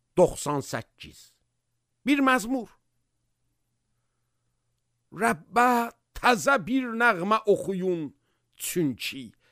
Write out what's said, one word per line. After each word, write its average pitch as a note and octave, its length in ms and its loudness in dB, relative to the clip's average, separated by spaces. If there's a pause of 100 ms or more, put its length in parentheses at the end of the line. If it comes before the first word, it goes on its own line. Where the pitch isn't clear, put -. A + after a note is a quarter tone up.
(180)
doxsan D3 480 2
səkkiz. - 640 -14 (760)
Bir C#4 200 2
məzmur. B3+ 440 0 (2500)
Rəbbə A#3 800 0 (240)
təzə B3 400 2
bir B3 400 -2
nəğmə G#3+ 480 2
oxuyun, F3+ 600 0 (520)
çünki C3+ 680 -4 (240)